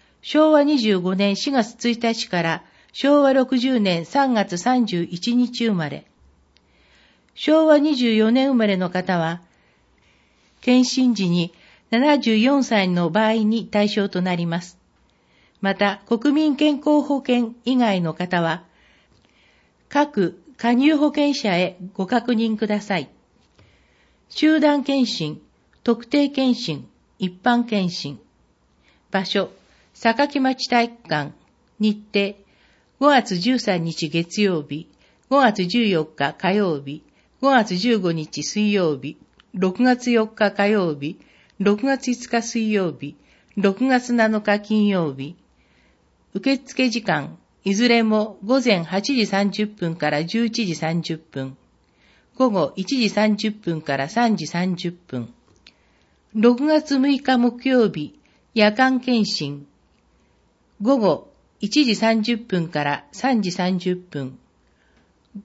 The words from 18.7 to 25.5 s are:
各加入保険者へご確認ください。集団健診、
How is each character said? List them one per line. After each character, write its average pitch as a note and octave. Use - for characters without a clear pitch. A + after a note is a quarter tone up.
各 D4
加 A#3
入 C#4
保 D4
険 C#4+
者 G3+
へ F3+
ご F#3
確 A#3+
認 A3
く G#3+
だ G#3
さ G3+
い。 C3+
集 D#4
団 D4
健 C4+
診、 D#3